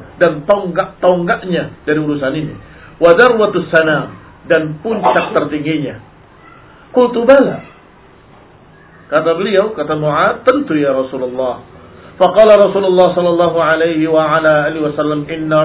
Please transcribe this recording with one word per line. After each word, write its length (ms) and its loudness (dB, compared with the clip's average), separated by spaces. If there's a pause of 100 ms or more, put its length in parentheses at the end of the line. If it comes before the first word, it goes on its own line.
(220)
dan 240 0
tonggak-tonggaknya 1400 -2
dari 160 -2
urusan 380 -4
ini. 160 -8 (480)
"Wa 160 6
darwatus 560 2
sanam," 400 0 (320)
dan 400 -2
puncak 480 -2
tertingginya. 680 -4 (920)
Qultu 320 0
bala. 400 2 (1500)
Kata 240 0
beliau, 400 -2
kata 220 -6
Mu'ad, 500 -2
"Tentu 300 0
ya 180 0
Rasulullah." 840 -6 (420)
Faqala 320 6
Rasulullah 640 2
sallallahu 400 0
alaihi 480 0
wa 320 2
ala 320 2
alihi 160 -4
wasallam, 400 -4
"Inna 400 -4